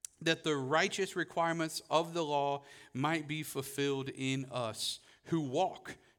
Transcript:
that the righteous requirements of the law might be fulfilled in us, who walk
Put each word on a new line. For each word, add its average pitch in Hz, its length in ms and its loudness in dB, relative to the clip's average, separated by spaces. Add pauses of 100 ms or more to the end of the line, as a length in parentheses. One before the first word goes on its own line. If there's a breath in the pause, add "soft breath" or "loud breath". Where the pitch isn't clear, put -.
(220)
that 160 220 2
the 156 120 2
righteous 160 600 2
requirements 165 720 0
of 160 240 4
the 170 100 0
law 143 400 0 (300 loud breath)
might 151 340 0
be 151 160 -4
fulfilled 135 640 -2
in 135 420 -2
us, 113 480 -4 (260 loud breath)
who 165 160 0
walk 147 560 -2 (220 soft breath)